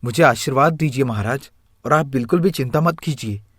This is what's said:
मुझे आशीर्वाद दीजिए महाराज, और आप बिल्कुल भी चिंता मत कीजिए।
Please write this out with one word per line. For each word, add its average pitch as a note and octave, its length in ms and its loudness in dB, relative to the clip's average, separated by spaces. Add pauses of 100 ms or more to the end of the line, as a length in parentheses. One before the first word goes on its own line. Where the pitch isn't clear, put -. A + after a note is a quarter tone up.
मुझे B2 200 0
आशीर्वाद C3+ 500 4
दीजिए D3 300 -2
महाराज, A#2 460 -4 (360)
और A#2+ 80 0
आप D#3 120 2
बिल्कुल C3+ 340 -2
भी F3+ 120 2
चिंता C#3 300 -2
मत E3 180 -2
कीजिए। A2+ 420 -6 (180)